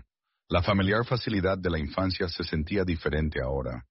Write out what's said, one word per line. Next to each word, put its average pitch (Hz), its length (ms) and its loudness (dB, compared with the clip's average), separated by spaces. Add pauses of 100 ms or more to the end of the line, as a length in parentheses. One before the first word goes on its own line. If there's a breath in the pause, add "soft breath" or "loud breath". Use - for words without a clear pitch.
(480)
La 87 140 2
familiar 101 420 2
facilidad 101 540 0
de 90 120 -2
la 82 80 0
infancia 90 500 -2
se - 140 -6
sentía 82 400 0
diferente 78 580 0
ahora, 64 500 -4